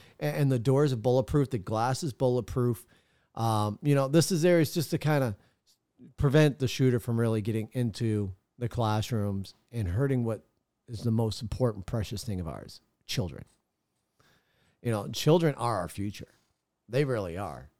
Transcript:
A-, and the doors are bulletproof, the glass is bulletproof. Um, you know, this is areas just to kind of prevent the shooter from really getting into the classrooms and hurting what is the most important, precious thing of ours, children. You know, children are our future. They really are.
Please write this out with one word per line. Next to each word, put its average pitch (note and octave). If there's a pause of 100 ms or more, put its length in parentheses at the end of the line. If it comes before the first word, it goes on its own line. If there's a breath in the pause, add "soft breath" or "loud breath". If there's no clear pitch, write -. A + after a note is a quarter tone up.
(200 soft breath)
A-, -
and D3
the B2+
doors C#3
are B2
bulletproof, B2+
the A#2+
glass A2+
is C3
bulletproof. B2 (500)
Um, G#2+
you C#3+
know, C3+
this D3+
is E3
areas F3
just D#3+
to D#3
kind D3
of G#2+ (800)
prevent D3
the B2+
shooter B2
from A#2
really A2+
getting G#2+
into G#2+ (280)
the A#2
classrooms G#2+ (180)
and A2
hurting B2+
what A2 (440)
is A2+
the A#2
most A2
important, G#2+
precious G#2+
thing F#2+
of E2+
ours, - (260)
children. - (1400)
You A#2
know, G#2
children D3+
are A#2
our E2+
future. - (600)
They C3+
really G2+
are. C#2+